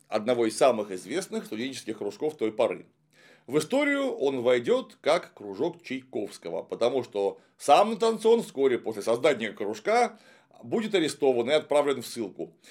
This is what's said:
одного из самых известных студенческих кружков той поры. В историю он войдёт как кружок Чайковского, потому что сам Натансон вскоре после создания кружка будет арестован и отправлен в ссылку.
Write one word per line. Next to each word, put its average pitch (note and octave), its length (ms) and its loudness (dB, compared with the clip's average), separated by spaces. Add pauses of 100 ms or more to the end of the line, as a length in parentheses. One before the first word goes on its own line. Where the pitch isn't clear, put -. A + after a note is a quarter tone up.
одного A#2 380 0
из A2 100 -4
самых A2+ 340 2
известных A#2+ 560 -8
студенческих A#2 520 -8
кружков G#2 380 -6
той A2 140 -2
поры. G2+ 360 -2 (600)
В C3 120 0
историю C#4 520 0
он C3+ 320 -2
войдёт B2+ 580 2
как - 340 0
кружок G#2 500 -6
Чайковского, A2 800 -8
потому A#2+ 400 -2
что G2+ 360 -2 (160)
сам F3+ 340 6
Натансон A3+ 520 2
вскоре C3 340 0
после G#2+ 260 -6
создания A#2 500 0
кружка G3+ 640 -2 (460)
будет G#3 320 -2
арестован C3 520 2
и C#3+ 40 2
отправлен C#3+ 500 2
в - 60 -12
ссылку. F2+ 480 -8 (140)